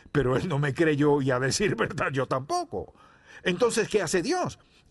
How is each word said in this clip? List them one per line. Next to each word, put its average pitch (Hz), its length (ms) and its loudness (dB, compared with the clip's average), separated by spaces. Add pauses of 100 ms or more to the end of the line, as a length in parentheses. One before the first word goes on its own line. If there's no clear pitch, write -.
(120)
Pero 131 240 2
Él 151 140 -2
no 143 100 -2
me 143 140 0
creyó 147 480 4
y, 135 100 0
a 123 80 2
decir 135 380 0
verdad, 180 340 -4
yo 131 160 -2
tampoco. 143 680 -4 (500)
Entonces, 214 440 0
¿qué 208 140 0
hace 175 200 0
Dios? 330 380 -2 (320)